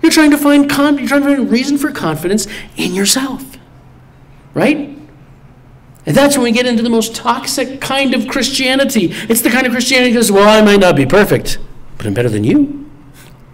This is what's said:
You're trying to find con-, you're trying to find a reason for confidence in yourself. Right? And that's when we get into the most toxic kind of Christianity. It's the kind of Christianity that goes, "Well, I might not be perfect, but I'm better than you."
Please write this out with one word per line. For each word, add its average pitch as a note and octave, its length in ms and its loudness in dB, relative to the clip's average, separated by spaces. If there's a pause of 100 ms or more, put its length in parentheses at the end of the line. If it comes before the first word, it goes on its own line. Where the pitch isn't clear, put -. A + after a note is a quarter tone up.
You're D#4+ 100 4
trying D4+ 200 4
to D4 60 4
find C#4+ 300 2
con-, C#4+ 300 0
you're A#3+ 100 -4
trying C#4 140 2
to C#4 60 0
find C#4 140 2
a - 20 0
reason B3+ 340 0
for C#4+ 140 -2
confidence F3 560 -4 (280)
in F3+ 200 -4
yourself. G3+ 480 -2 (1120)
Right? B3 420 -2 (1080)
And D#3 100 0
that's C#4+ 180 2
when B3 80 -2
we A#3+ 80 0
get B3 140 0
into A#3 160 0
the A#3 80 -2
most A3+ 240 -2
toxic B3+ 680 -6
kind C4+ 340 -2
of A3 120 -4
Christianity. C4 840 -2 (160)
It's A#3 120 -4
the C#4 100 0
kind C4 160 0
of B3 60 -2
Christianity B3+ 400 0
that A#3 40 2
goes, G#3 140 2
"Well, G3+ 180 6
I G#3+ 160 6
might G3+ 140 6
not F3+ 160 4
be C#3 100 2
perfect, D3 540 2 (400)
but A2+ 80 -6
I'm G2 80 -4
better A#2+ 140 0
than G#2 140 -2
you." C#4 420 0 (680)